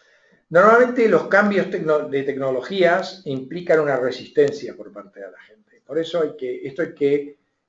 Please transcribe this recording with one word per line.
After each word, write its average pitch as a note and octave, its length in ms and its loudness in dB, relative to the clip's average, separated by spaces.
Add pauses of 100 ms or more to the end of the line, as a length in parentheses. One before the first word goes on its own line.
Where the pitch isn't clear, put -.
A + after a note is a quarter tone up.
(500)
Normalmente A3+ 580 6
los - 180 2
cambios G3+ 400 2
tecno-, D#3 420 -2
de C3+ 140 -4
tecnologías C#3 1040 -2
implican D#3+ 560 -2
una C#3+ 160 0
resistencia B2 800 -2
por G2 160 -18
parte G2+ 260 -20
de F#2+ 140 -16
la - 80 -20
gente. - 440 -20
Por D3 140 -4
eso E3 240 -2
hay D3 140 -4
que, B2 280 -8
esto C#3+ 180 -6
hay - 120 -6
que, C#3+ 460 0 (280)